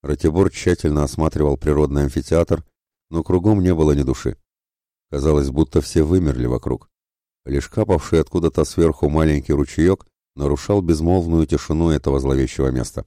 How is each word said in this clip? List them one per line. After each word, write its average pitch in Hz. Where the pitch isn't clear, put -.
Ратибор 78
тщательно 73
осматривал 73
природный 73
амфитеатр, 80
но 82
кругом 95
не 90
было 78
ни 71
души. 64
Казалось, 71
будто 76
все -
вымерли 76
вокруг. 60
Лишь 69
капавший 95
откуда-то 82
сверху 82
маленький 76
ручеёк 80
нарушал 73
безмолвную 82
тишину 80
этого 69
зловещего 67
места. 64